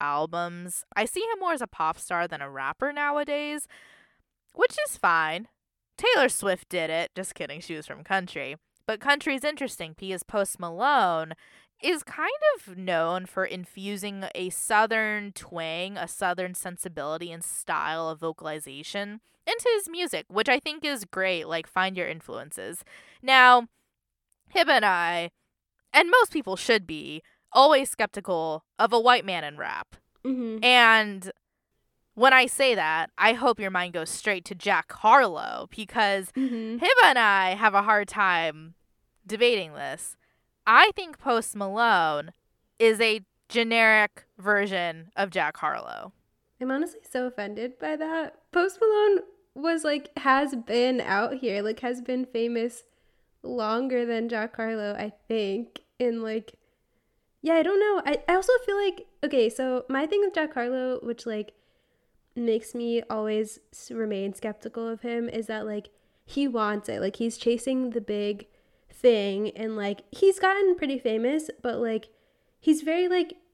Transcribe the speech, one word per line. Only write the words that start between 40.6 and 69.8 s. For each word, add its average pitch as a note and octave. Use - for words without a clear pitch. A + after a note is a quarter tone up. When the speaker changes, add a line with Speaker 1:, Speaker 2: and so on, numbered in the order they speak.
Speaker 1:
I D4
think F4
Post A#3
Malone F#3+
is A3
a A3
generic A3+
version F#3
of G3
Jack D#3+
Harlow. B2+
Speaker 2:
I'm B3+
honestly D4+
so B3+
offended A3
by D#4
that. D#4+
Post F#4+
Malone G#4
was, D#4+
like, D4
has C4+
been A#3+
out G#3
here, G#3+
like, A3
has B3
been B3+
famous A#3
longer A#3+
than A#3
Jack A3+
Harlow, A3
I G#3
think. G#3+
And, A#3
like, A3
yeah, D#4+
I D#4+
don't F#4+
know. G#4
I, D4
I F4
also F#4+
feel G4+
like, G4+
okay, B3+
so B3+
my C4+
thing G4+
with F#4+
Jack D4+
Harlow, B3+
which, A#3
like, G#3+
makes A3+
me A#3
always G#3+
s-, -
remain G#3
skeptical A3+
of A3+
him A#3
is A3+
that, G#3+
like, G#3
he C#4
wants G#3+
it. G#2
Like, G3
he's A#3
chasing B3+
the A#3
big G#3
thing, G#3
and, A3
like, G3+